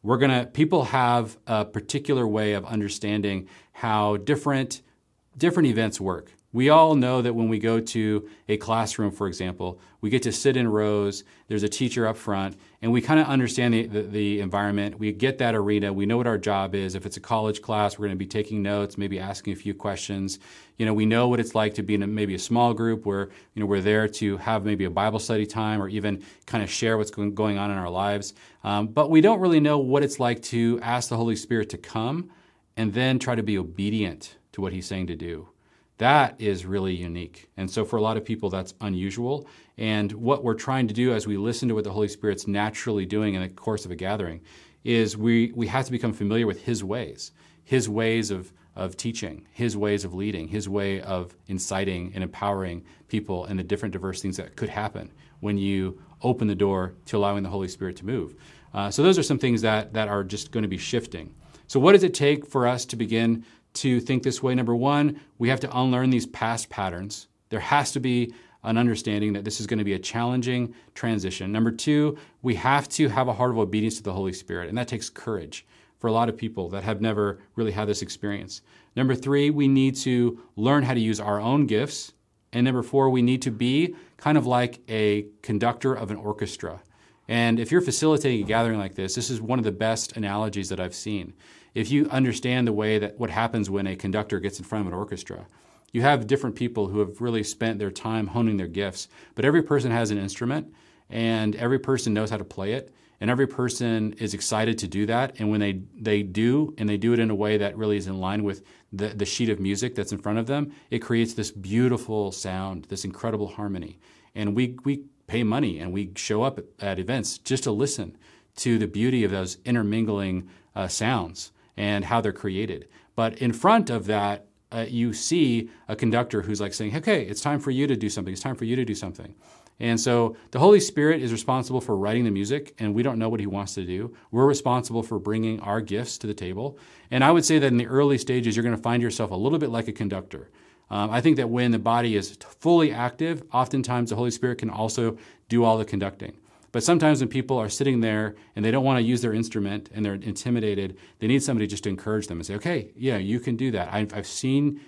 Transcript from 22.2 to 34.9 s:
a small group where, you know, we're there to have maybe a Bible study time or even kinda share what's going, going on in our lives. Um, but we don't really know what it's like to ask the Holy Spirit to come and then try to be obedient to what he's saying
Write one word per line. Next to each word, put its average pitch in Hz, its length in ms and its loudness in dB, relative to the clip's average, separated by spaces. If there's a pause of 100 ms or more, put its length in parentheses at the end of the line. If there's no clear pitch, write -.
a 90 60 -6
small 120 340 2
group 113 320 0
where, 98 240 -2 (240)
you 110 60 -10
know, 104 60 -2
we're 98 160 2
there 107 260 4
to 101 300 -2
have 107 260 -2
maybe 101 220 0
a 87 40 -2
Bible 104 300 0
study 107 260 0
time 107 360 -2
or 98 80 -4
even 101 340 -2 (240)
kinda 107 180 -2
share 113 320 0
what's 107 140 -2
going, 104 240 -4
going 104 220 0
on 101 140 -2
in 98 60 -2
our 90 120 -4
lives. 101 440 -2 (300)
Um, 104 240 0
but 147 240 2
we 160 80 10
don't 202 220 6
really 170 180 6
know 147 200 4
what 135 220 4
it's 139 180 -2
like 120 240 0
to 117 380 2
ask 120 280 -2
the 120 80 -2
Holy 117 180 0
Spirit 110 360 -2
to - 60 -10
come 139 540 -6 (460)
and 110 160 0
then 127 260 2
try 123 160 0
to 113 80 -2
be 101 140 0
obedient 95 800 -4 (160)
to 101 80 -8
what 92 100 -4
he's 92 160 -8
saying 92 200 -4